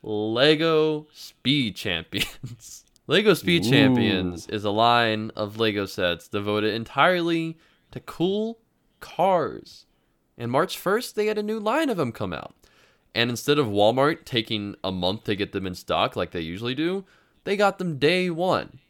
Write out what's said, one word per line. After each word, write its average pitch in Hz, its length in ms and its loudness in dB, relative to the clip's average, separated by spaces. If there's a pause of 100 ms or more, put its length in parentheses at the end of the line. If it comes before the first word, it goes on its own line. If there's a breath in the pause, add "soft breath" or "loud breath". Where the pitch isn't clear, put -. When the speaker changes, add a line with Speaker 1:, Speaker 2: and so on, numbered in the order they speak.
Speaker 1:
Lego 151 1080 2
Speed 127 640 -2
Champions. - 1080 -8 (120)
<laughs> - 100 -20
Lego 190 280 4
Speed 170 320 0
Speaker 2:
Ooh. 120 40 2
Speaker 1:
Champions 101 800 4
is 104 160 -6
a 107 60 0
line 110 680 2
of 107 220 -6
Lego 104 280 0
sets 87 420 -2
devoted 104 460 -2
entirely 165 840 0 (320 soft breath)
to 131 100 -14
cool 208 580 -4 (420)
cars. 156 840 -2 (520)
And 120 120 -6
March 151 280 0
first, 214 360 -2
they 208 120 -2
had 214 120 -2
a 208 40 -4
new 220 180 -4
line 269 300 0
of 185 100 -2
'em 120 120 -2
come 92 200 -6
out. - 220 -10 (600 soft breath)
And 120 160 0
instead 147 280 0
of 139 80 2
Walmart 120 580 2
taking 110 580 -4
a 95 80 -4
month 92 340 -2
to 107 120 0
get 95 160 -4
them 95 140 -4
in 90 80 -6
stock 90 420 -2
like 92 160 -4
they 90 80 -4
usually 98 340 -6
do, 180 300 -4 (400 soft breath)
they 202 120 0
got 196 220 2
them 170 200 -4
day 180 320 2
one. 165 480 -2 (120)